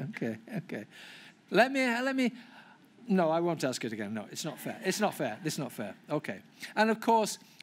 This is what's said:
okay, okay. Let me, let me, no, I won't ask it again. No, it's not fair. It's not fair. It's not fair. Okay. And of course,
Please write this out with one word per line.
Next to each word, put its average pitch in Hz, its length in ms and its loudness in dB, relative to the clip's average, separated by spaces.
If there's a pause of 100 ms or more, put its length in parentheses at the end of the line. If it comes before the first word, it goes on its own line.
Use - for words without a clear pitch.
okay, - 280 -4 (200)
okay. - 280 -8 (640)
Let 240 220 6
me, 269 140 2
let 254 300 0
me, 254 180 2 (720)
no, 175 240 6
I 165 80 4
won't 170 240 0
ask 127 200 0
it 113 100 -2
again. 107 200 -4
No, 107 180 -4
it's - 140 -8
not 143 140 -8
fair. - 240 -8
It's 185 160 0
not 196 160 2
fair. 113 280 -2
It's 156 140 -4
not 135 140 -4
fair. 101 240 -8 (140)
Okay. 139 300 -4 (360)
And 214 140 4
of 220 100 2
course, 220 400 2 (240)